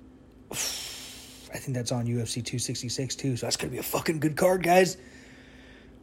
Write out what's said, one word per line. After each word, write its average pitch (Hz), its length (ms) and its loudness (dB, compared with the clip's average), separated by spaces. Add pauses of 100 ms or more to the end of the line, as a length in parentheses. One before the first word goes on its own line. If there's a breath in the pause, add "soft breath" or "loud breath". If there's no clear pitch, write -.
(200)
<sighs> - 300 -20
I - 1080 -8
think 131 180 -4
that's 120 160 -2
on 120 160 0
U 120 120 0
F 113 80 -2
C 120 140 -4
two 123 160 -4
sixty-six 123 560 -4
too, 135 220 -2
so - 100 -4
that's - 100 0
gonna - 140 -4
be 123 80 -6
a - 40 -4
fucking - 360 0
good 147 180 0
card, 180 280 4
guys. 180 320 8 (1080 loud breath)